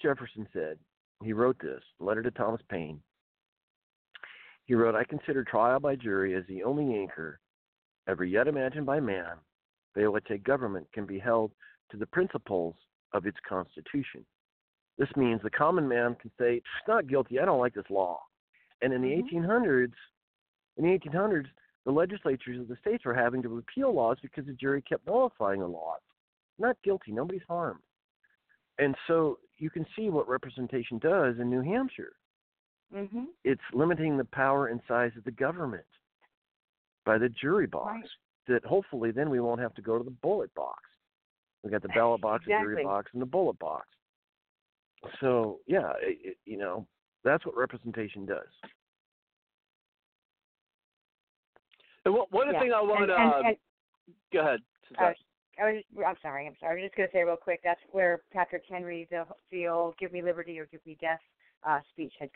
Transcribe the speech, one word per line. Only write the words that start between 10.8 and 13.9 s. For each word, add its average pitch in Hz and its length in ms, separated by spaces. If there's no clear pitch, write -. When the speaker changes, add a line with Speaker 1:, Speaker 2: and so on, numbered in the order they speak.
Speaker 1:
can 104 140
be 95 120
held 110 340
to - 60
the 104 100
principles 98 680
of 98 140
its 101 120
constitution. - 760